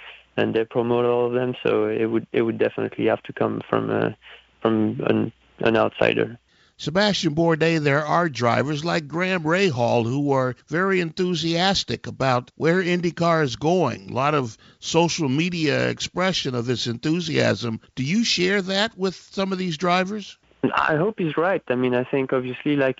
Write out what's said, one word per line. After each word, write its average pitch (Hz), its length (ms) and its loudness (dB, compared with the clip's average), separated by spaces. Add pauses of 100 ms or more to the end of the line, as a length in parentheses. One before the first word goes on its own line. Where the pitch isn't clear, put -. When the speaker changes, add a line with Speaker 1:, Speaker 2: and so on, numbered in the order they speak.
(360)
Speaker 1:
and 110 160 0
they 113 120 0
promote 120 400 0
all 120 220 2
of 120 60 -2
them. 127 300 0
So 110 240 2
it 113 200 0
would, 113 260 -2
it 120 100 2
would 113 160 -2
definitely 110 480 -2
have 110 160 0
to - 100 -12
come 110 380 -2
from, 110 200 0
uh, 110 200 0 (520)
from 110 440 2
an, 110 260 2 (280)
an 113 160 2
outsider. 113 640 0 (360)
Speaker 2:
Sebastian 175 600 -2
Bourdais, 165 420 2
there 147 260 2
are 165 240 2
drivers 123 560 0
like 170 220 -2
Graham 175 380 -2
Rahal 123 600 2
who 139 280 0
are 131 240 0 (100)
very 185 340 0
enthusiastic 170 1080 -2
about 123 480 -2
where 165 260 2
IndyCar 170 600 0
is 123 100 -2
going. 113 560 0
A - 20 -14
lot 139 220 0
of 127 240 -2 (220)
social 165 480 0
media 147 600 0
expression 156 640 -2
of 120 120 -2
this 127 220 -2
enthusiasm. 120 920 0 (140)
Do - 80 -6
you 185 220 0
share 190 380 0
that 196 360 -2
with 185 160 -2
some - 380 -6
of 185 60 -2
these 180 200 -2
drivers? 185 580 -2 (380)
Speaker 1:
I 143 220 2
hope 190 220 0
he's 160 180 -2
right. 170 320 0
I 123 80 0
mean, 127 180 2
I 123 100 2
think 135 280 -2
obviously, 127 420 -2
like, 135 260 0